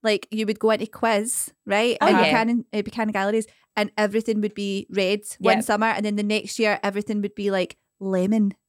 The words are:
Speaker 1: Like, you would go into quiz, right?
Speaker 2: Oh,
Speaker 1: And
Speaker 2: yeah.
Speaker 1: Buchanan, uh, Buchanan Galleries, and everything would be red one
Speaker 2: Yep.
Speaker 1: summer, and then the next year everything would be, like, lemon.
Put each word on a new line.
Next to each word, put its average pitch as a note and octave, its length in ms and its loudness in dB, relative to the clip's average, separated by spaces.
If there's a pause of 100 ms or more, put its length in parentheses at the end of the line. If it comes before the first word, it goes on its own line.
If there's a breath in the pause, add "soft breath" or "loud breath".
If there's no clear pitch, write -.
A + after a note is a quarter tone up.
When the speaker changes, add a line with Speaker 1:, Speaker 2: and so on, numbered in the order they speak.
Speaker 1:
Like, G#3+ 280 0
you G#3+ 140 -2
would G#3 140 -2
go A3 120 2
into G#3+ 160 0
quiz, A3+ 640 -2 (140)
right? G#3+ 360 2
Speaker 2:
Oh, - 60 4
Speaker 1:
And - 100 6
Speaker 2:
yeah. F3+ 60 4
Speaker 1:
Buchanan, A3+ 500 2
uh, G#3+ 80 -2
Buchanan G#3+ 320 -4
Galleries, G#3 340 0 (280 soft breath)
and G#3+ 220 -2
everything G#3+ 440 0
would G#3 120 -2
be G3 360 -4
red G3 320 0 (180)
one F#3 180 4
Speaker 2:
Yep. A3+ 80 -2
Speaker 1:
summer, G#3+ 220 2
and G#3+ 180 -2
then G#3 120 -2
the G#3 60 -2
next G#3 360 -2
year G#3+ 240 2
everything G#3 380 -2
would G3+ 140 -6
be, G3+ 140 -2
like, F#3 280 -2 (220)
lemon. G3 540 2 (160)